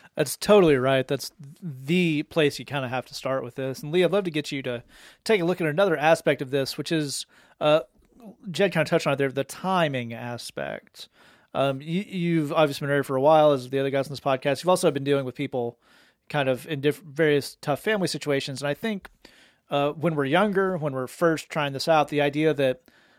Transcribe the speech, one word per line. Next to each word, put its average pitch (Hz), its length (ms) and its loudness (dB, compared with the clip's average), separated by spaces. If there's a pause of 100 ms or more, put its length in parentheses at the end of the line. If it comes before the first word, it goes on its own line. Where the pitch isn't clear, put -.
(160)
That's 147 220 -4
totally 180 380 6
right. 131 300 2
That's - 240 -6 (320)
the 156 600 -2
place 147 360 0
you 127 60 -12
kinda 131 240 -6
have 127 180 -6
to - 80 -20
start 131 300 -4
with 120 120 -12
this. 131 260 -6
And 147 100 -10
Lee, 180 100 2
I'd 165 100 2
love 196 120 0
to 175 60 -6
get 147 200 -6
you 139 120 -8
to 123 200 -8 (420)
take 214 180 2
a - 20 0
look 170 160 0
at 165 60 0
another 165 280 2
aspect 151 460 2
of 135 100 -8
this, 135 280 -2
which 151 120 -6
is, 151 360 -2 (340)
uh, 151 200 4 (720)
Jed 175 220 0
kinda 156 160 0
touched 165 180 0
on 147 60 2
it 139 40 0
there, 139 140 0
the 131 140 -2
timing 143 680 -2
aspect. - 960 -10 (420)
Um, 135 300 0
you, 165 200 -2
you've 170 500 0
obviously 147 340 2
been 139 60 0
married 143 140 2
for 135 100 -2
a 131 40 2
while, 151 320 8
as 127 160 -2
the 135 100 -2
other 135 120 0
guys 135 160 0
on 147 60 -12
this 127 80 -12
podcast. 135 420 -2
You've 175 80 0
also 180 200 2
been 139 140 -2
dealing 139 220 0
with 123 80 -10
people 127 440 -6 (500)
kind 143 200 0
of 127 180 -2
in 147 140 -6
diff-, 143 220 0
various 147 580 0
tough 143 200 -4
family 202 280 -2
situations. 139 540 -4
And 143 60 -4
I 147 60 -2
think, 214 340 -8 (600)
uh, 143 220 0
when 160 220 -2
we're 143 120 0
younger, 190 500 2
when 147 160 -4
we're 131 140 -6
first 160 420 0
trying 143 240 -2
this 135 160 -6
out, 156 200 4
the 147 120 0
idea 147 340 2
that, 135 280 0 (360)